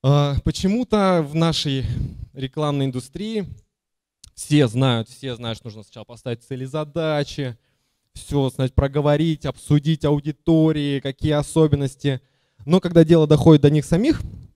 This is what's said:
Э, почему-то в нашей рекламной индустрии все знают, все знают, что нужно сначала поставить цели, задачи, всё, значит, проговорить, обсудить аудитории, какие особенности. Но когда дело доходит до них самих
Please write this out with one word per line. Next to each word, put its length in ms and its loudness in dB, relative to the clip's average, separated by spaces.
Э, 320 2
почему-то 800 0
в 80 -12
нашей 500 -2
рекламной 520 -4
индустрии 600 -8
все 320 2
знают, 400 -2
все 260 -14
знают, 220 -10
что 120 -18
нужно 140 -18
сначала 220 -20
поставить 400 -12
цели, 220 -10
задачи, 880 -6
всё, 380 -4
значит, 240 -6
проговорить, 720 0
обсудить 580 0
аудитории, 960 0
какие 320 -4
особенности. 880 0
Но 140 4
когда 220 4
дело 240 4
доходит 360 6
до 80 6
них 140 0
самих 360 0